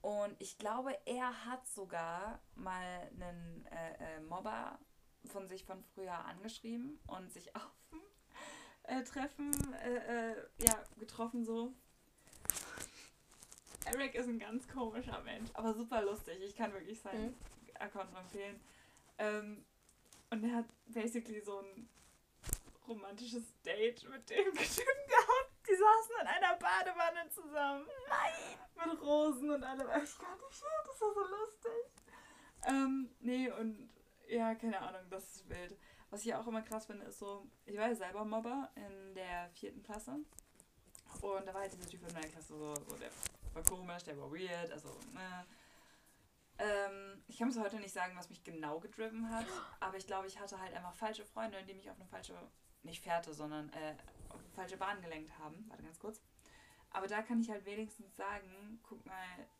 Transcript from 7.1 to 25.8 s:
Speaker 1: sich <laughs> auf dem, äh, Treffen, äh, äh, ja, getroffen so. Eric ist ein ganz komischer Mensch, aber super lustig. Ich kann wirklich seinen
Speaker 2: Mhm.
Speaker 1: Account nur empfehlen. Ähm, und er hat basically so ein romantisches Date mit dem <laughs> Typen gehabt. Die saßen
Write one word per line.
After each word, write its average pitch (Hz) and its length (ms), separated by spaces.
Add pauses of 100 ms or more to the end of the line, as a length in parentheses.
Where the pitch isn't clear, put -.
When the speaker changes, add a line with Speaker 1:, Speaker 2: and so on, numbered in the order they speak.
Speaker 1:
sich - 180
<laughs> - 60
auf - 140 (220)
dem, 320 80 (840)
äh, 254 200
Treffen, 285 680 (100)
äh, 233 500
äh, 214 40 (220)
ja, - 160 (240)
getroffen 233 480
so. 233 260 (2250)
Eric 269 280
ist 247 140
ein 233 100
ganz 220 300
komischer 240 540
Mensch, 226 320
aber 220 200
super 233 280
lustig. 196 400
Ich 202 140
kann 214 160
wirklich 190 280
seinen 214 280
Speaker 2:
Mhm. 254 60 (440)
Speaker 1:
Account 190 340
nur 185 80
empfehlen. 202 400 (580)
Ähm, 208 460 (680)
und 220 140
er 240 120
hat 233 100 (200)
basically 226 540
so 202 200
ein 196 280 (1000)
romantisches 226 560 (200)
Date 214 460
mit - 200
dem 392 240
<laughs> - 0
Typen 554 540
gehabt. 494 420 (180)
Die 403 60
saßen 440 460